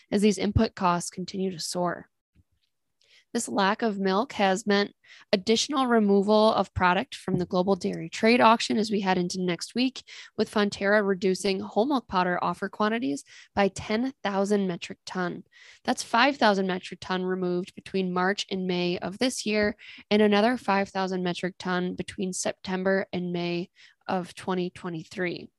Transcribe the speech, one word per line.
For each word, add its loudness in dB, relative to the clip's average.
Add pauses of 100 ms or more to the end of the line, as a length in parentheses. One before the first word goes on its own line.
(120)
as 2
these 4
input 0
costs -2
continue -6
to -12
soar. -4 (1300)
This -4
lack 0
of 0
milk 0
has 2
meant 2 (400)
additional 0
removal 4
of -2
product 0
from -4
the -2
global 0
dairy -6
trade 2
auction 4
as 0
we 0
head 2
into -2
next -4
week, -2 (340)
with 0
Fonterra 2
reducing 0
whole 0
milk -2
powder 0
offer -4
quantities -2 (280)
by 4
ten -4 (100)
thousand 0
metric -8
ton. -6 (400)
That's -2
five 2
thousand 4
metric -6
ton -2
removed -2
between -4
March 0
and -4
May 0
of -8
this -2
year, 0 (340)
and 4
another 4
five 0
thousand -4
metric -4
ton -2
between -6
September -2
and -4
May -4 (380)
of -4
twenty -4
twenty-three. -8